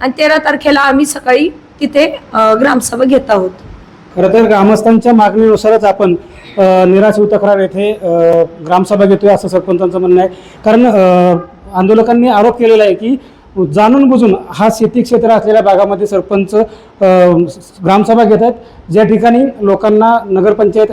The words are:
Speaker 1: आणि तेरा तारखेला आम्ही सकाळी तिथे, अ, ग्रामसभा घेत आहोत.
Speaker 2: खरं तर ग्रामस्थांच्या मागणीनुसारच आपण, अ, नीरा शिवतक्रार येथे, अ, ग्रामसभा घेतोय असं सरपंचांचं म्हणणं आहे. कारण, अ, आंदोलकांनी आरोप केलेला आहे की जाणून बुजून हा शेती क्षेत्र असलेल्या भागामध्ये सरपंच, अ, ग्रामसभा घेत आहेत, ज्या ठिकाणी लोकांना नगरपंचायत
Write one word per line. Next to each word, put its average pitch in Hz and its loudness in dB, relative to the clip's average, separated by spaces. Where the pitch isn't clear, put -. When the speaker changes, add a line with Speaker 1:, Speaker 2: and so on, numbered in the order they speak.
Speaker 1:
आणि 254 -4
तेरा 302 0
तारखेला 294 -2
आम्ही 277 0
सकाळी 285 -2
तिथे, 285 -2
अ, 220 2
ग्रामसभा 254 -2
घेत 262 0
आहोत. 190 0
Speaker 2:
खरं 180 0
तर 226 2
ग्रामस्थांच्या 214 2
मागणीनुसारच 214 2
आपण, 190 0
अ, 185 2
नीरा 196 2
शिवतक्रार 208 0
येथे, 190 -4
अ, 170 0
ग्रामसभा 190 0
घेतोय 196 2
असं 196 0
सरपंचांचं 180 -4
म्हणणं 180 2
आहे. 185 -2
कारण, 233 2
अ, 180 2
आंदोलकांनी 226 2
आरोप 220 0
केलेला 226 2
आहे 196 2
की 233 -4
जाणून 247 2
बुजून 226 2
हा 214 -2
शेती 226 -2
क्षेत्र 226 -2
असलेल्या 214 0
भागामध्ये 196 0
सरपंच, 196 -4
अ, 220 2
ग्रामसभा 208 2
घेत 208 2
आहेत, 233 0
ज्या 208 2
ठिकाणी 233 0
लोकांना 214 0
नगरपंचायत 208 0